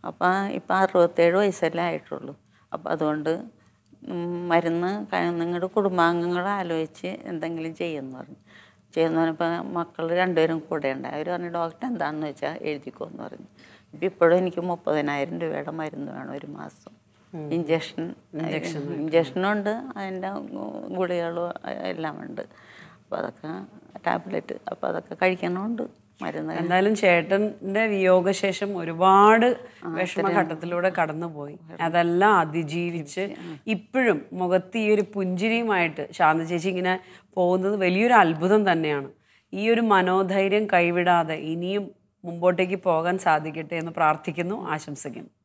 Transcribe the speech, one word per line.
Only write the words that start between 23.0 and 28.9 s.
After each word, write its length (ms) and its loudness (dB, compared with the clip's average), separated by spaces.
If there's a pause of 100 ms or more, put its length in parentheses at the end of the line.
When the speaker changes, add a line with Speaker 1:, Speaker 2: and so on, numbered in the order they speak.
Speaker 1:
അതൊക്കെ 480 -10 (420)
ടാബ്ലറ്റ്, 460 -4 (180)
അപ്പൊ 160 -6
അതൊക്കെ 340 -6
കഴിക്കണമുണ്ട് 640 -2 (380)
മരുന്ന്. 320 -8
Speaker 2:
എന്തായാലും 420 2
ചേട്ടൻ്റെ 920 2
വിയോഗശേഷം 920 2
ഒരുപാട് 800 6 (260)